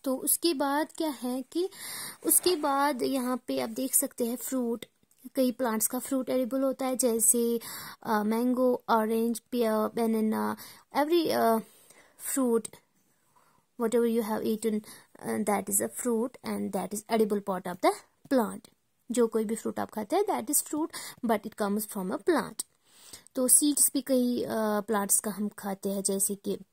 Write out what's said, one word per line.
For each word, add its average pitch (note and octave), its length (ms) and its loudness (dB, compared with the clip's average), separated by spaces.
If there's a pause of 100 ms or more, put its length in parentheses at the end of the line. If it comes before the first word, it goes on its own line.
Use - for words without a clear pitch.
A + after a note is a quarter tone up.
तो C4 120 0
उसके E4 380 0
बाद C#4+ 380 0
क्या D#4+ 180 -4
है B3+ 320 -6
कि F4+ 280 -4 (560)
उसके F4 300 4
बाद C#4+ 460 0
यहाँ B3+ 440 -2
पे C4+ 140 -2
आप A#3+ 100 -2
देख B3+ 240 -4
सकते B3+ 320 0
हैं A#3 100 -4
फ्रूट, A#3+ 500 -4 (480)
कई B3+ 180 2
प्लांट्स A3 340 0
का B3+ 120 -4
फ्रूट C4 320 -2
एडिबल B3+ 320 0
होता C4 240 0
है, B3+ 100 -2
जैसे, A#3 640 4 (420)
अ, G#3+ 200 2
मैंगो, B3 680 2
ऑरेंज, A3+ 500 2
पियर, A3 560 0
बनाना, A3 640 0 (400)
every, D#4 340 2
अ, A3+ 280 4 (760)
fruit, A#3 400 0 (1040)
whatever A#3 400 2
you G#3+ 120 -4
have G#3+ 140 -2
eaten, G#3+ 380 0 (360)
अ, A3+ 180 -4
that G3+ 260 0
is G3+ 160 0
a A3+ 80 -2
fruit A#3 480 -2 (100)
and G3+ 300 -4
that F#3 180 -6
is G#3+ 120 -8
edible G#3+ 420 2
part F#3 180 -4
of F3+ 180 -8
the F4 80 6 (400)
plant। G#3 420 0 (360)
जो A#3 160 4
कोई A3+ 180 0
भी A3 100 -2
फ्रूट G#3+ 260 -6
आप G3 100 -4
खाते G#3+ 260 -4
हैं, G4+ 60 4
that C#4+ 280 -2
is - 160 2
fruit, D#4+ 220 -2 (380)
but A3 200 2
it G#3+ 80 -10
comes G#3 340 0
from F#3+ 240 -6
a D4 100 -6
plant। - 440 0 (680)
तो B3+ 140 2
सीड्स D4 460 4
भी C#4+ 60 2
कई, B3 420 0
अ, G#3+ 80 -4 (300)
प्लांट्स G3+ 400 0
का G#3+ 100 -6
हम G3+ 180 -4
खाते G3 400 -6
हैं, G3 140 -2
जैसे G3 320 0
कि G3 220 -4 (160)